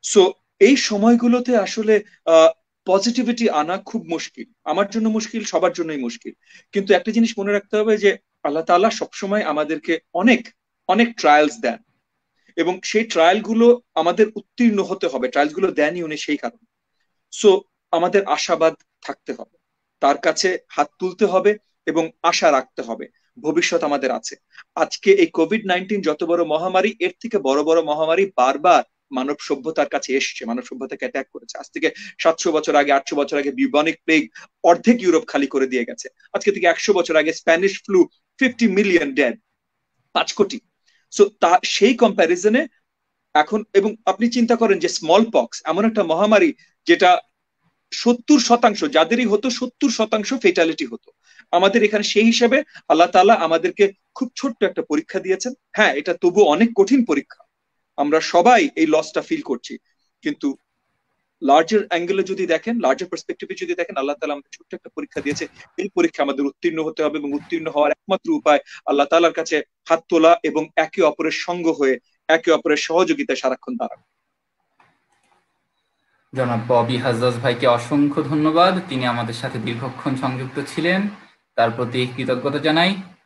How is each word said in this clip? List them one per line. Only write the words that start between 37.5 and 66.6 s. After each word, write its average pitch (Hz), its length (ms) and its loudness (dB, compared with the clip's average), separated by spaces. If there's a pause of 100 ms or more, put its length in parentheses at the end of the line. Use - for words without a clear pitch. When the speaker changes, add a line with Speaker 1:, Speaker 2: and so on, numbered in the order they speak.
Speaker 1:
flu, 185 280 2 (320)
fifty 240 280 0
million 185 460 0
dead, 127 260 -2 (760)
পাঁচ - 200 -4
কোটি। 190 260 -2 (540)
So, 202 160 4 (100)
তা, 175 240 4
সেই 233 320 2
কম্প্যারিজনে 202 720 2 (680)
এখন, 208 300 0 (100)
এবং 202 220 2 (100)
আপনি 196 240 0
চিন্তা 240 260 2
করেন 208 240 2
যে 165 100 -2
স্মল 180 440 2
পক্স - 320 -2
এমন 180 200 -2
একটা 220 180 0
মহামারী 180 500 2 (320)
যেটা 180 360 4 (720)
সত্তর 240 460 2
শতাংশ 233 440 2
যাদেরই 160 420 2
হতো, 208 240 0
সত্তর 247 400 -4
শতাংশ 220 440 -4
fatality 165 520 0
হতো। 113 260 -16 (400)
আমাদের 196 320 2
এখানে 208 200 0
সেই 208 200 0
হিসেবে 233 400 2 (240)
আল্লাহ 165 200 4
তাআলা 190 260 4
আমাদেরকে 175 600 0 (220)
খুব 247 200 -6
ছোট্ট 233 280 -6
একটা 185 260 -4
পরীক্ষা 156 300 -4
দিয়েছেন। 190 340 -4 (180)
হ্যাঁ, 196 220 0
এটা 156 200 -4
তবু 175 300 2
অনেক 175 320 2
কঠিন 233 300 2
পরীক্ষা, - 380 -6 (540)
আমরা 147 240 0
সবাই 180 540 4
এই 160 120 2
লসটা 156 340 -2
feel 147 200 -6
করছি, 120 360 -10 (440)
কিন্তু 147 360 -6 (840)
larger 165 360 4 (100)
অ্যাঙ্গেলে 175 340 -2
যদি 185 240 -6
দেখেন, 220 320 -2
larger 175 300 -2
পার্সপেক্টিভে - 460 -12
যদি 175 200 -8
দেখেন, 170 220 -8
আল্লাহ 143 180 -4
তাআলা 147 180 -8
আমাদের 143 180 -14
ছোট্ট - 220 -20
একটা - 220 -18
পরীক্ষা 147 260 -10
দিয়েছে। 147 260 -6 (300)
এই 196 180 -8
পরীক্ষা 165 280 0
আমাদের 139 220 -2
উত্তীর্ণ 160 380 -4